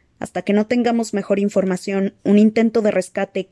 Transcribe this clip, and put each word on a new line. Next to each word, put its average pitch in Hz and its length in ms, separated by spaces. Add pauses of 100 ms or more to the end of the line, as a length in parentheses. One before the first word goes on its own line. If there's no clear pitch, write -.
(200)
Hasta - 220
que 202 100
no 214 140
tengamos 233 460
mejor 202 280
información, 196 840
un 202 160
intento 220 440
de 208 100
rescate 190 580